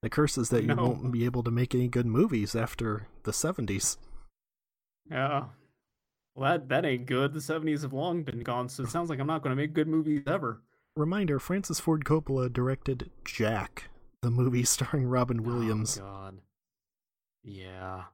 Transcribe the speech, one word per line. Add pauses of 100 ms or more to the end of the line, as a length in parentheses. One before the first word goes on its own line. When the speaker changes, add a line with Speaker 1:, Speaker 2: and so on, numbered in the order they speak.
Speaker 1:
The
curse
is
that
you
Speaker 2:
No.
Speaker 1:
won't
be
able
to
make
any
good
movies
after (160)
the
seventies." (1120)
Speaker 2:
Yeah. (920)
Well,
that,
that
ain't
good.
The
seventies
have
long
been
gone,
so
it
sounds
like
I'm
not
gonna
make
good
movies
ever. (340)
Speaker 1:
Reminder,
Francis
Ford
Coppola
directed (140)
Jack, (320)
the
movie
starring
Robin
Speaker 2:
Oh,
Speaker 1:
Williams.
Speaker 2:
God. (1040)
Yeah.